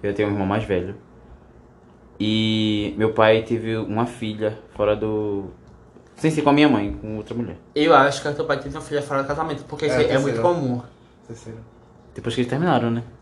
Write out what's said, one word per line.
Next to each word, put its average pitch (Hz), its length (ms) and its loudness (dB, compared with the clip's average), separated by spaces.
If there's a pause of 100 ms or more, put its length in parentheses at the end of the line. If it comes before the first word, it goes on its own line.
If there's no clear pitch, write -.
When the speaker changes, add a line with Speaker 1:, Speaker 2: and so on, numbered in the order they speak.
Speaker 1:
Eu 101 120 -2
tenho 104 140 2
um 101 40 0
irmão 101 140 0
mais 107 180 0
velho. 92 320 -2 (1200)
E 107 760 0
meu 110 160 0
pai 110 300 6
teve 113 340 -4
uma 107 300 -2
filha 107 520 -6 (160)
fora 107 200 2
do, 107 520 -2 (680)
sem 160 140 0
ser 156 120 -2
com 143 80 4
a - 20 6
minha 147 160 6
mãe, 101 320 0
com 107 160 -8
outra 107 180 -10
mulher. 107 220 -6 (180)
Speaker 2:
Eu 151 200 6
acho 135 280 4
que 147 100 -2
teu 156 120 -4
pai 139 140 -2
teve 139 180 -10
uma 151 60 -10
filha 147 200 -4
fora 139 200 -2
do 139 60 -4
casamento, 151 360 -4
porque 151 220 -6
Speaker 3:
É, - 20 2
Speaker 2:
isso 127 100 2
aí 151 60 4
é - 40 2
Speaker 3:
terceiro. 131 340 0
Speaker 2:
muito - 0 -
comum. 135 400 0 (440)
Speaker 3:
Terceiro. 113 320 -16 (560)
Speaker 1:
Depois 113 200 -6
que 127 80 0
eles 123 80 -2
terminaram, 131 400 2
né? 117 120 -2 (200)